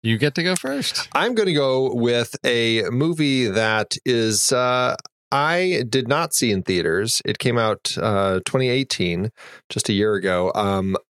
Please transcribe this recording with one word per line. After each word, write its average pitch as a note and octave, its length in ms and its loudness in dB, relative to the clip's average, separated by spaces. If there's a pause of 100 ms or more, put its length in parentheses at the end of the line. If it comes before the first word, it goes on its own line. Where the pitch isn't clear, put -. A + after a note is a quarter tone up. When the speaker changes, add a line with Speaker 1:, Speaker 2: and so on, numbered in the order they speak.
Speaker 1:
You A2+ 160 2
get C#3+ 160 0
to E3+ 80 -2
go F3+ 140 0
first. - 560 -6
Speaker 2:
I'm A3 220 2
gonna G3 200 2
go C3 400 2
with A#2+ 400 0 (100)
a A2+ 460 2
movie C#3 560 0
that A2 580 0
is, A2+ 480 2
uh, B2 440 0 (340)
I E3 580 0
did A#2+ 200 0
not D3+ 260 0
see A#2+ 160 0
in F#2+ 140 0
theaters. F2+ 600 0
It G#2 140 -4
came A#2+ 180 0
out, A2 400 -2
uh, G2 480 0
twenty C3 240 0
eighteen, G#2 640 -2 (400)
just - 180 -4
a A2+ 40 0
year G#2 220 2
ago. F2+ 420 0
Um, G2 400 0 (140)